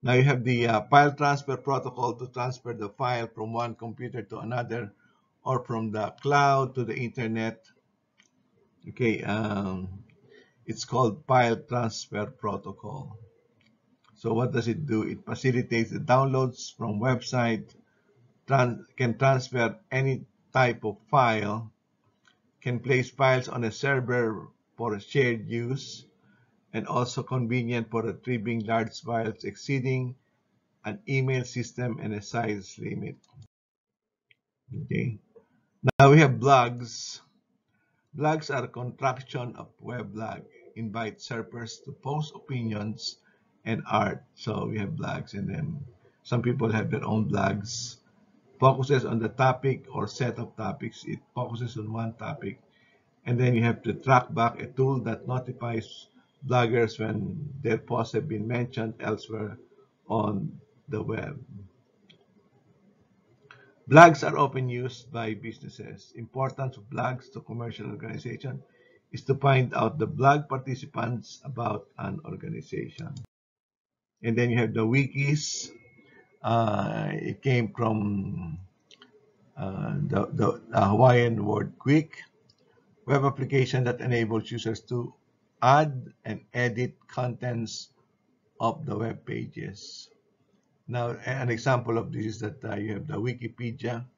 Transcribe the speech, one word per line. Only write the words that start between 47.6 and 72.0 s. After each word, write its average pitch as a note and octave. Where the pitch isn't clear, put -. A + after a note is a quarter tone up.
Focuses C3
on A2+
the A2
topic C3
or G#2+
set A#2
of A2+
topics. G#2
It -
focuses A#2+
on G#2+
one A2+
topic. -
And A#2+
then B2
you A2+
have A#2
to A2
track B2+
back, A2+
a -
tool C3+
that A2
notifies A#2+
bloggers A#2+
when G#2+
their A2+
posts A#2
have A2+
been G#2+
mentioned A2+
elsewhere G#2+
on G#2
the A2
web. G#2+
Blogs D#3+
are D3
often C3
used B2
by A2+
businesses. G#2
Importance C3
of -
blogs B2
to A#2
commercial A2+
organization A#2
is C3
to C3+
find C3
out A2+
the A2
blog C#3+
participants B2
about A2+
an G2